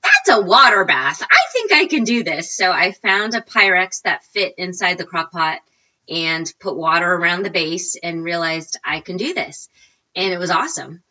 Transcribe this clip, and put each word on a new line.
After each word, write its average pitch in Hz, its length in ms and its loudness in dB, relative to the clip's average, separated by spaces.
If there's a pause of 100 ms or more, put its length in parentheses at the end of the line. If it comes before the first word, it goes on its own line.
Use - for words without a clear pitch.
That's 784 340 4
a 214 40 4
water 381 440 6
bath. - 360 -2
I - 180 4 (120)
think 453 200 -2
I 370 160 4
can 285 160 0
do 233 200 0
this. - 320 -6
So 185 160 0
I 180 200 0
found 208 440 -2
a 226 60 -2
Pyrex 190 640 0
that 170 220 -2
fit 190 320 -4
inside 185 400 -4
the 180 80 -8
crock 170 260 -6
pot 160 280 -2 (500)
and 160 500 -4
put - 160 -6
water 170 360 0
around 175 320 0
the 196 60 -2
base 170 460 -4
and 165 280 -8
realized 165 600 -4
I 160 180 -6
can 180 160 -10
do 254 160 -4
this. - 360 -8 (460)
And 185 180 -2
it 175 60 -4
was 175 120 -2
awesome. 165 580 -4